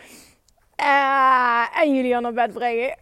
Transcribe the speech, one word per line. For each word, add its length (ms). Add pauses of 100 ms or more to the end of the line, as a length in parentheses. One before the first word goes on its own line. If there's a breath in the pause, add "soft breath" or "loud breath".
(760 loud breath)
Ah, 1040
en 140
Julian 260
naar 120
bed 200
brengen. 480